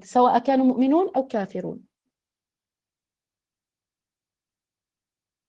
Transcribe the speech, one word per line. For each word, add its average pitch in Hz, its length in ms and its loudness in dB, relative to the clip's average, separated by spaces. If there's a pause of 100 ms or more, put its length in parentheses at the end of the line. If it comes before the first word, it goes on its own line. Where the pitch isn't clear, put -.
سواء 247 360 2
كانوا 262 260 0
مؤمنون 269 500 0
أو 269 120 -2
كافرون؟ 185 560 -8 (3750)